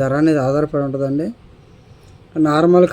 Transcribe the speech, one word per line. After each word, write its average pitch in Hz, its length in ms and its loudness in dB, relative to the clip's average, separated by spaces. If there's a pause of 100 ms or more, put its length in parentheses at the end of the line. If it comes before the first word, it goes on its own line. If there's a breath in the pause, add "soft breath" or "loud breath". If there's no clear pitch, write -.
ధర 135 180 -2
అనేది 156 260 2
ఆధారపడి 147 400 -2
ఉంటుందండి. 139 400 -4 (1200 soft breath)
నార్మల్ 175 440 4